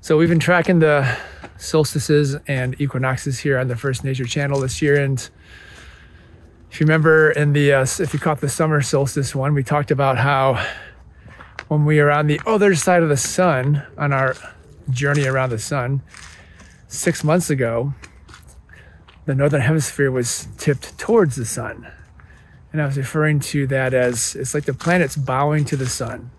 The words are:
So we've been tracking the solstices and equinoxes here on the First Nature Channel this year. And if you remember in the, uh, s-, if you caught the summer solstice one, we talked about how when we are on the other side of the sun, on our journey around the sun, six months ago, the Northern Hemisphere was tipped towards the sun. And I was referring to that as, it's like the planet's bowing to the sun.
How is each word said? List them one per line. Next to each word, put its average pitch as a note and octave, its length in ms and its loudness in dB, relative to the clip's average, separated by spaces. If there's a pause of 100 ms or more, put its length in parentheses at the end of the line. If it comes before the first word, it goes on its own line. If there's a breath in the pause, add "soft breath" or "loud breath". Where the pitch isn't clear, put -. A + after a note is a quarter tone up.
So D#3 160 2
we've E3 100 4
been E3 120 4
tracking F3 400 4
the D3 380 4 (400 loud breath)
solstices D3 760 0 (120)
and B2+ 340 -4
equinoxes C3 580 -2
here C#3 200 0
on B2+ 80 -2
the B2 80 -4
First B2+ 280 -4
Nature C3 220 -4
Channel C#3+ 340 -2
this C3 220 -4
year. C#3+ 180 4
And C3+ 300 -2 (1400 loud breath)
if - 100 -6
you D3+ 40 2
remember D#3 460 6
in D3 220 2
the, C#3+ 200 4
uh, C3+ 80 4
s-, - 180 -2
if D3 140 -4
you D3 60 -2
caught D#3 220 -2
the C#3+ 80 -4
summer D#3 320 0
solstice C#3 520 -2
one, C#3 200 0
we C#3 100 0
talked D3 280 -2
about C3+ 260 2
how C3+ 460 2 (1040 loud breath)
when D3+ 160 2
we D3+ 140 4
are D3 120 4
on D3+ 160 2
the D3 180 0
other G3+ 300 4
side F3 280 4
of D#3+ 60 0
the C#3+ 80 2
sun, C#3+ 680 0 (140)
on C#3+ 160 -2
our C3 220 0 (540 loud breath)
journey C#3+ 360 0
around C3 240 0
the A2+ 100 -4
sun, C3+ 420 -4 (840 loud breath)
six - 360 -4
months E3 260 0
ago, C3 440 -2 (1300 loud breath)
the C#3 100 -2
Northern C#3 260 2
Hemisphere C#3+ 500 0
was B2 360 -4 (100)
tipped - 400 -4
towards F#3+ 380 2
the B2 100 -6
sun. A#2+ 420 -10 (840 soft breath)
And D#3 100 -2
I D3 40 0
was C#3 120 -4
referring D3+ 420 0
to C#3 280 -2
that C3 260 -2
as, B2 420 0
it's C3 180 -6
like D3+ 120 -4
the C3+ 80 -2
planet's E3+ 420 0
bowing C#3+ 500 0
to D3 120 -4
the C3 100 -4
sun. A#2+ 520 -8